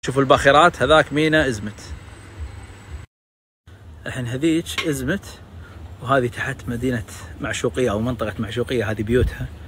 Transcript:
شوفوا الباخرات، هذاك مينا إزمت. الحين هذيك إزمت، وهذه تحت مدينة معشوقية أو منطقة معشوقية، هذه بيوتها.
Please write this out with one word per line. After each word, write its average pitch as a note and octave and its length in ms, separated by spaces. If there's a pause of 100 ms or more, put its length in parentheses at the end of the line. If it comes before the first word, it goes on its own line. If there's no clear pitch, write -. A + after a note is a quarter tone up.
شوفوا C3+ 160
الباخرات، C#3 600
هذاك D3 300
مينا D#3 360
إزمت. G#2 320 (2250)
الحين B2 200
هذيك D#3+ 640
إزمت، C#3 520 (640)
وهذه B2 240
تحت - 420
مدينة A#2+ 360 (360)
معشوقية A#2+ 500
أو G#2 100
منطقة A2+ 380
معشوقية، A2+ 520
هذه A2 120
بيوتها. B2 440 (220)